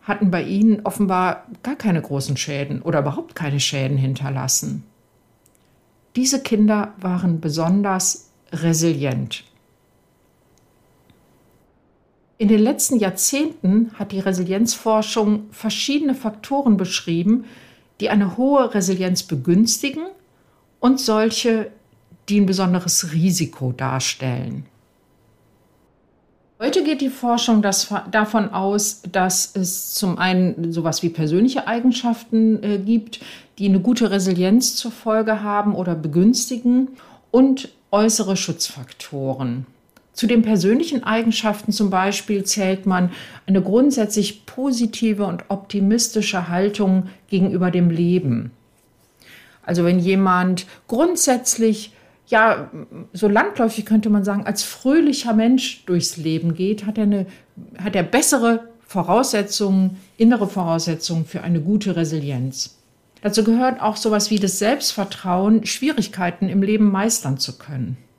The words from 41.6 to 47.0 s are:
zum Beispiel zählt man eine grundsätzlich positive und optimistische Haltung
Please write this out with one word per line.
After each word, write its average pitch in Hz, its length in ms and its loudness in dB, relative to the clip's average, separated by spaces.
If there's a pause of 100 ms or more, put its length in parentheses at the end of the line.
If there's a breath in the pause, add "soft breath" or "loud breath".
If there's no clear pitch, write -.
zum 202 180 0
Beispiel 196 540 -2
zählt 190 420 -2
man 180 260 2 (340 loud breath)
eine 196 140 2
grundsätzlich 208 880 0
positive 233 800 -2
und 175 220 -6
optimistische 196 1000 0
Haltung 190 600 2 (180 loud breath)